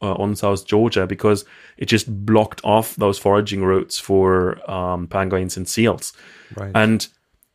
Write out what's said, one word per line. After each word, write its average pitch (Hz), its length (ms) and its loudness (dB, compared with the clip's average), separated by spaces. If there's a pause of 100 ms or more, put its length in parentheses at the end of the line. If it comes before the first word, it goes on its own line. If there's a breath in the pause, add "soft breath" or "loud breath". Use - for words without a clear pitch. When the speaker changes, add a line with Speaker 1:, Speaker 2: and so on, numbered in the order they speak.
Speaker 1:
uh, 98 120 -4
on 101 220 -2
South 101 300 -2
Georgia 107 400 2
because 101 380 0 (340 loud breath)
it - 80 -6
just 113 200 2 (200)
blocked 107 360 2
off 107 340 0
those 101 220 0
foraging 101 460 2
routes - 340 0
for, 92 600 2 (120)
um, 90 380 -4
penguins 95 480 -2
and 92 120 -8
seals. 110 440 0 (420 loud breath)
Speaker 2:
Right. 101 200 -10
Speaker 1:
And 110 340 2 (460)